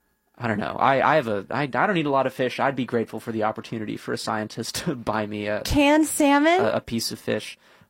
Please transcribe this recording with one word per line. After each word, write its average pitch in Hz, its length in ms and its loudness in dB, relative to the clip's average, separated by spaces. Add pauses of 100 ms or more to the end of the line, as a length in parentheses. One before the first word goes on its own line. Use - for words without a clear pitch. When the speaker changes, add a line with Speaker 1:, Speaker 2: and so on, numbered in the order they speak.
(400)
Speaker 1:
I 120 60 -4
don't 110 140 -2
know. - 180 -4
I, 127 340 4
I 156 40 6
have 143 100 2
a, 104 240 -2
I, 131 120 -2
I 147 40 -2
don't 165 300 0
eat 160 100 0
a 147 40 0
lot 135 180 4
of 127 60 -4
fish. 123 260 -2
I'd 127 160 0
be 131 80 -2
grateful 113 340 -2
for 113 140 -8
the 113 100 -2
opportunity 110 540 -4
for - 160 -8
a 120 60 -4
scientist 110 560 -6
<laughs> - 120 -8
to 160 80 -2
buy 110 320 -4
me 104 220 -6
a 104 140 -4
Speaker 2:
Canned 294 440 4
salmon? 294 540 4
Speaker 1:
a, - 160 2
a - 40 -2
piece - 300 -4
of 117 80 -8
fish. - 400 -6 (320)